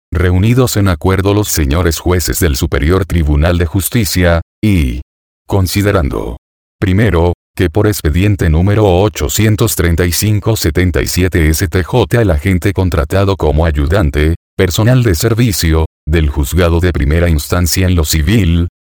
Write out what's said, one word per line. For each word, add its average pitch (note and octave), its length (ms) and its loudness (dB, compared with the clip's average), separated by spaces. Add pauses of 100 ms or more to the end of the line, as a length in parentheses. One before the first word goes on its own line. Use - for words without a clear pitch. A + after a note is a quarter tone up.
(120)
reunidos F#2 640 2
en G2+ 120 2
acuerdo F#2+ 480 0
los G#2 120 0
señores D#2+ 520 0
jueces F2 400 -2
del D#2+ 160 2
Superior E2+ 500 0
Tribunal D#2+ 540 0
de E2+ 80 0
Justicia, F2+ 720 0 (200)
y, C#2 400 0 (460)
considerando, F2+ 880 -2 (420)
primero, F2+ 540 2 (220)
que F2+ 160 0
por G#2 160 0
expediente F#2 640 0
número G2+ 340 2
ochocientos G#2 880 0
treinta E2+ 300 0
y F2 60 -2
cinco G#2 440 0
setenta F2 460 0
y - 60 -4
siete F2 420 0
S D#2+ 180 0
T F#2 160 -2
J A#2 380 0
el G#2 80 2
agente F#2 420 0
contratado F#2+ 640 0
como D#2 300 0
ayudante, D#2 680 0 (200)
personal A2+ 460 2
de A2 140 2
servicio, G#2 680 0 (200)
del D#2 240 0
juzgado E2 500 0
de F2 140 0
primera D#2+ 360 0
instancia F2+ 580 0
en F2+ 80 2
lo E2+ 80 2
civil, E2+ 640 0 (140)